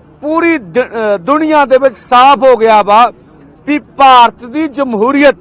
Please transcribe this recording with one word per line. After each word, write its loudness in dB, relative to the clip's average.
ਪੂਰੀ -4
ਦ-, -8
ਅਹ -4
ਦੁਨੀਆ -2
ਦੇ 0
ਵਿੱਚ -2
ਸਾਫ਼ 2
ਹੋ 4
ਗਿਆ 2
ਵਾ 2
ਵੀ -4
ਭਾਰਤ 2
ਦੀ -6
ਜਮਹੂਰੀਅਤ -2